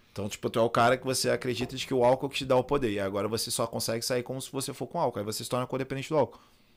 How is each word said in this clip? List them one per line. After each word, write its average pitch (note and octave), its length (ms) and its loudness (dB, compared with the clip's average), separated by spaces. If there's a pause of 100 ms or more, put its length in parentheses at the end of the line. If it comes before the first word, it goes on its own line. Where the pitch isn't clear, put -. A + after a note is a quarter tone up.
(120)
Então, G2+ 160 -6
tipo, - 200 -6
tu A2+ 120 0
é - 20 6
o A#2 80 4
cara A#2+ 260 6
que B2 80 -6
você C3 260 0
acredita A#2+ 440 -2
de C3 100 -6
que - 80 -6
o B2 120 4
álcool C3 240 4
que - 80 -8
te C#3 80 -4
dá C3 100 2
o B2+ 80 6
poder. B2+ 300 0
E G2+ 80 -2
agora G2 260 0
você A2 240 -2
só A#2 160 0
consegue A#2 380 -4
sair B2 180 0
como C3 180 -8
se - 120 -10
você C3+ 200 -4
for B2 140 -6
com E3+ 140 -4
álcool. B2+ 180 0
Aí G#2 60 -4
você G#2+ 180 -6
se - 80 -8
torna B2 160 0
codependente C3+ 420 -4
do D#3 80 0
álcool. C3 220 2 (380)